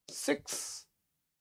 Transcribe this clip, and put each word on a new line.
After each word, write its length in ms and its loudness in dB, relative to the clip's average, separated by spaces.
सिक्स, 460 2